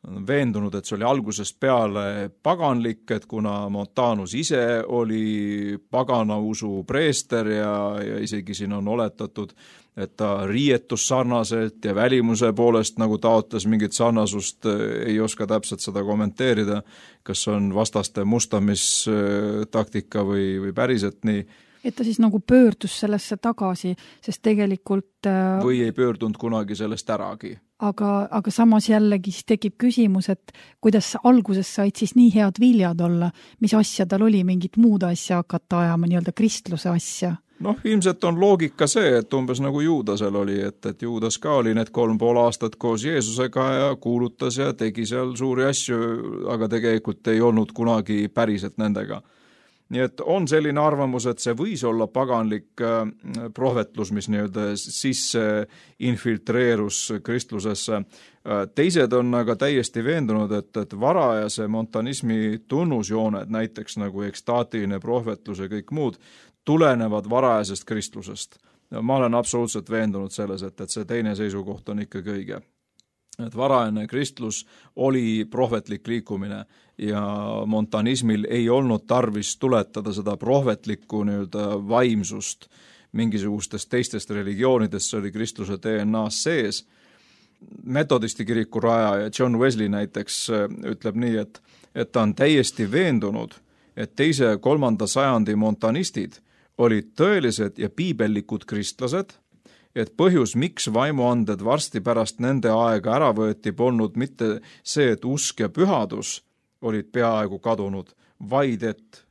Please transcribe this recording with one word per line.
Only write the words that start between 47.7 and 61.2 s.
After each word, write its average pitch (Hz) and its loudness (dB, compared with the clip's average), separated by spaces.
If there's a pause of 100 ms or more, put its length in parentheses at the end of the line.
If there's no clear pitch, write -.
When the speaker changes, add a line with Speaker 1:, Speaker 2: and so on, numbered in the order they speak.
Speaker 1:
kunagi 107 0
päriselt 104 0
nendega. 101 -2 (720)
Nii 123 -2
et 127 -2
on 170 0
selline 147 2
arvamus, 139 0
et 117 -2
see 120 -2
võis 147 -4
olla 113 0
paganlik, 117 -2
äh, 113 0 (440)
prohvetlus, 113 -2
mis 101 -6
nii-öelda 104 -2 (100)
sisse 110 -2 (340)
infiltreerus 117 0 (100)
kristlusesse. 107 -4
Äh, - -6 (120)
teised 147 4
on 123 2
aga 117 2
täiesti 135 0
veendunud, 110 0
et, 101 -6
et 101 -8
varajase 113 0